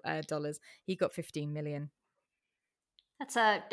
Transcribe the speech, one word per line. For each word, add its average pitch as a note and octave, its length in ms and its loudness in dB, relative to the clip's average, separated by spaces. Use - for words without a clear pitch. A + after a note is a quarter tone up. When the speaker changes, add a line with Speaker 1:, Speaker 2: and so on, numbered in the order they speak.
Speaker 1:
uh, D#3 220 0
dollars, D3+ 320 -4
he F#3+ 140 -2
got - 180 2
fifteen D3 380 -4
million. D3 380 -4
Speaker 2:
That's C4+ 160 -4
a, G#3+ 260 6